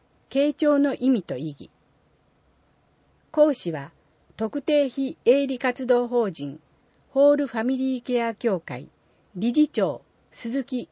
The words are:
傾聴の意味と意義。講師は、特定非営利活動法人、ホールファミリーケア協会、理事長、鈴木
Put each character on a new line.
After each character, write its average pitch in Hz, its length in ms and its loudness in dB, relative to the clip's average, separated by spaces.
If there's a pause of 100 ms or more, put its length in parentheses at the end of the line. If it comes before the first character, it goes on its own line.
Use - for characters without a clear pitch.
(300)
傾 285 240 0
聴 294 240 2
の 285 160 2
意 262 160 0
味 220 120 0
と 135 140 -8
意 151 140 -8
義。 139 200 -18 (1600)
講 302 200 6
師 185 180 -6
は、 147 220 -8 (460)
特 220 240 -6
定 294 260 2
非 269 380 -6
営 277 200 6
利 254 120 -6
活 254 280 -4
動 240 220 2
法 233 220 0
人、 143 280 -10 (520)
ホ 285 220 6
ー 285 40 2
ル 277 100 -2
フ 233 120 -8
ァ 226 60 -2
ミ 262 120 -2
リ 262 240 -4
ー - 20 -14
ケ 240 220 -2
ア 226 100 -4
協 208 260 -2
会、 139 280 -12 (480)
理 220 160 -2
事 294 160 4
長、 170 320 -2 (320)
鈴 240 320 -6
木 240 280 -8